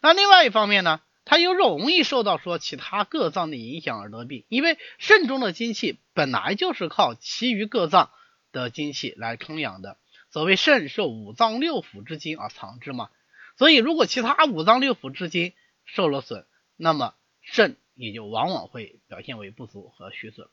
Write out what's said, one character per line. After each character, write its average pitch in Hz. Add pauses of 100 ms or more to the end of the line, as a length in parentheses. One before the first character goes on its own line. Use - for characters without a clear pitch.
那 311
另 403
外 370
一 254
方 208
面 202
呢， 160 (240)
它 302
又 359
容 254
易 349
受 247
到 190
说 170
其 -
他 196
各 220
脏 160
的 139
影 123
响 120
而 104
得 113
病， 131
因 254
为 330 (200)
肾 381
中 269
的 220
精 233
气 165 (120)
本 143
来 143
就 359
是 170
靠 135
其 -
余 214
各 214
脏 160 (400)
的 127
精 147
气 -
来 113
充 156
养 95
的。 98 (340)
所 151
谓 190
肾 220
受 196
五 110
脏 226
六 302
腑 -
之 160
精 156
而 -
藏 123
之 139
嘛， 120 (460)
所 302
以 311
如 262
果 302
其 -
他 269
五 165
脏 226
六 262
腑 -
之 170
精 175 (320)
受 180
了 139
损， 104 (280)
那 165
么 135 (260)
肾 185 (180)
也 117
就 110
往 113
往 113
会 -
表 98
现 117
为 101
不 -
足 98
和 -
虚 107
损。 -